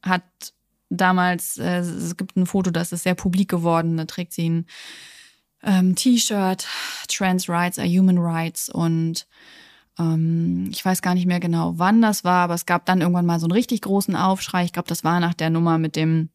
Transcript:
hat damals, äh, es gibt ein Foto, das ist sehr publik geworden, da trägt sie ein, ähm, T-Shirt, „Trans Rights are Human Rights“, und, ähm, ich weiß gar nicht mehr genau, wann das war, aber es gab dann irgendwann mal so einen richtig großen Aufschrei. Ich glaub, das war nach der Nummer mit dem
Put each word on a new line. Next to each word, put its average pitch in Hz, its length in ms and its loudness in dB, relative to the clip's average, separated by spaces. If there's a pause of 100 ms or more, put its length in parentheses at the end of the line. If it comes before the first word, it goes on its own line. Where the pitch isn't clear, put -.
hat 185 220 -2 (640)
damals, 180 680 0
äh, 180 220 -2
es 175 380 -6
gibt 190 200 -6
ein 180 100 2
Foto, 185 240 0
das 170 200 -2
ist 175 120 -8
sehr 185 100 0
publik 185 360 0
geworden, 165 480 0
da 160 80 -4
trägt - 280 -10
sie 165 160 -2
ein, 165 160 0 (960)
ähm, 185 340 2
T-Shirt, 208 720 0 (420)
„Trans 185 420 0
Rights 175 280 0
are - 100 -2
Human 185 300 4
Rights“, 165 520 -2
und, 165 580 -2 (720)
ähm, 165 720 0
ich - 120 -12
weiß 185 180 0
gar 180 120 0
nicht 180 120 0
mehr 180 140 2
genau, 170 380 -2
wann 202 240 4
das 214 220 2
war, 180 220 2
aber 175 80 -2
es 170 120 -6
gab 175 200 0
dann 185 160 2
irgendwann 175 240 2
mal 170 140 2
so 165 60 -2
einen 170 60 2
richtig 226 300 0
großen 196 340 0
Aufschrei. 185 480 0
Ich 175 100 -4
glaub, 175 140 -6
das - 160 -6
war 170 160 2
nach 170 140 0
der 160 160 -2
Nummer 165 280 4
mit 160 180 0
dem 160 400 2